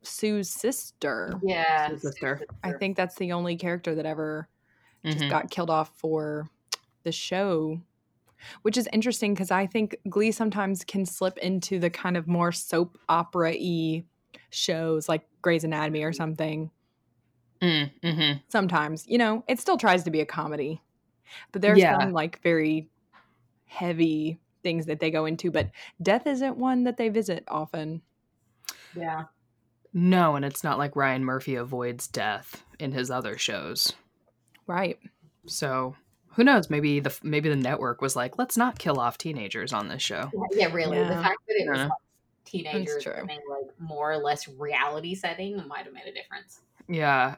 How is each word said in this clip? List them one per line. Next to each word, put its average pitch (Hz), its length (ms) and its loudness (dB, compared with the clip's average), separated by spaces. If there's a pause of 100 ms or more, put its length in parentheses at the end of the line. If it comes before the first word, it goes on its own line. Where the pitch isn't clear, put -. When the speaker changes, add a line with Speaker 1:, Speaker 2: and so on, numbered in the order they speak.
Speaker 1:
Sue's 208 480 -2
sister. 139 800 -4 (100)
Speaker 2:
Yeah, 160 460 2
Speaker 3:
Sue's 151 140 -8
Speaker 2:
Sue's 143 100 -2
Speaker 3:
sister. 139 280 -4 (220)
Speaker 1:
I 190 60 -4
Speaker 2:
sister. - 100 -4
Speaker 1:
think 196 180 -2
that's 180 200 0
the 180 160 -4
only 175 240 -2
character 175 380 -4
that 156 120 -4
ever 156 420 -6 (560)
just 156 140 -2
Speaker 3:
Mm-hmm. 147 120 0
Speaker 1:
got 156 200 0
killed 170 200 -2
off 156 260 0
for 151 520 -4 (560)
the 165 80 -2
show. 170 680 -2 (840)
Which 214 140 2
is 233 160 0
interesting 220 420 2
'cause 180 160 -2
I 190 160 2
think 214 300 -2 (120)
Glee 214 240 2
sometimes 196 520 0
can 190 220 -2
slip 185 320 -2
into 185 400 -2
the 170 120 2
kind 175 260 -2
of 165 120 -2
more 175 240 2
soap - 460 -2 (100)
opera-y 165 960 0 (460)
shows 160 580 -2
like 160 180 0 (160)
Grey's 165 220 4
Anatomy 156 400 0
or 160 80 -2
something. 160 580 -4 (920)
Speaker 3:
Mm, 151 280 2 (120)
mm-hmm. 151 360 2 (100)
Speaker 1:
Sometimes, 160 600 0
you 233 100 4
know, 226 300 2
it 247 100 0
still 370 200 2
tries 180 260 6
to 170 60 -4
be 156 100 0
a 147 60 0
comedy. 151 560 -6 (680)
But 185 100 -2
there's 202 160 10
Speaker 3:
Yeah. 156 200 8
Speaker 1:
some, 143 140 2
like, 165 300 -2
very 156 460 2 (800)
heavy 165 720 0 (240)
things 165 240 0
that 151 140 -4
they 160 100 2
go 156 160 2
into, 165 240 -2
but 151 200 0 (320)
death 208 240 4
isn't 269 300 0
one 247 280 2
that 247 120 0
they 233 120 0
visit 202 400 -2
often. 160 540 -6 (920)
Speaker 2:
Yeah. 165 300 -6 (680)
Speaker 3:
No, 175 440 6
and 139 80 -2
it's 139 200 -6
not 143 140 0
like 143 180 -2
Ryan 135 280 2
Murphy 131 300 -2
avoids 123 540 -6
death 104 540 -6 (160)
in 139 140 -4
his 127 180 -4
other 113 280 -4
shows. 95 540 -2 (760)
Speaker 1:
Right. 180 320 -2 (480)
Speaker 3:
So, 131 500 -4 (380)
who 233 100 6
knows? 247 240 8
Maybe 147 320 4
the, 143 220 -2
maybe 151 260 2
the 147 80 4
network 127 460 0
was 135 140 0
like, 127 220 -4
"Let's 247 180 0
not 240 220 2
kill 143 220 0
off 120 160 0
teenagers 113 560 -6
on 104 160 -2
this 123 140 -6
show." 107 320 -4
Speaker 2:
Yeah, 196 340 2
yeah, 160 60 -4
really. 165 240 0
The 175 60 4
Speaker 1:
Yeah. 175 180 -2
Speaker 2:
fact 190 160 2 (100)
that 427 80 0
it 170 140 0
was, 135 80 2
Speaker 3:
Yeah. 135 80 2
Speaker 2:
like, 151 60 -2 (520)
teenagers 170 600 -4
Speaker 1:
That's - 0 -
true. - 200 -8
Speaker 2:
in 190 60 -10
a, 143 200 -12
like, 139 300 -10
more 151 320 -2
or 156 60 0
less 147 300 -2
reality 147 640 -2
setting 185 520 -6
might 143 180 -12
have 135 100 -18
made 131 120 -16
a 139 60 -14
difference. - 480 -16 (280)
Speaker 3:
Yeah, 139 500 2